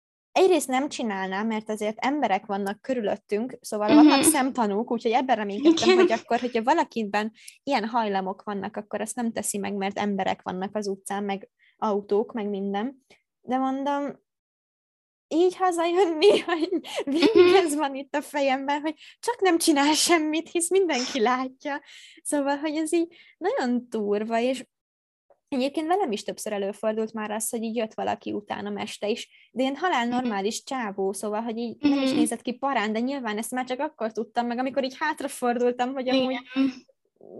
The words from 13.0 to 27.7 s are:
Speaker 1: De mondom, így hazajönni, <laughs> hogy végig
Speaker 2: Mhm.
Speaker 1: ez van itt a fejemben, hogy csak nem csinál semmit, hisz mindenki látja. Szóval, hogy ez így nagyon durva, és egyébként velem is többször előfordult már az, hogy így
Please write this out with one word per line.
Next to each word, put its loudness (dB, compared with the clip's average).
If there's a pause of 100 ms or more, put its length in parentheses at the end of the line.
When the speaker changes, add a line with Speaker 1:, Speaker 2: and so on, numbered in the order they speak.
Speaker 1:
De -4
mondom, -4 (1080)
így 2
hazajönni, 4
<laughs> -8
hogy -2 (360)
végig 6
Speaker 2:
Mhm. 8 (100)
Speaker 1:
ez -2
van -2
itt -8
a -2
fejemben, -2
hogy -4 (260)
csak -4
nem 4
csinál 4
semmit, 2
hisz -2
mindenki 0
látja. -2 (400)
Szóval, -2
hogy -4
ez -2
így 0 (220)
nagyon -2
durva, -2
és -2 (880)
egyébként -2
velem 2
is -4
többször -8
előfordult -4
már -6
az, -4
hogy -4
így -6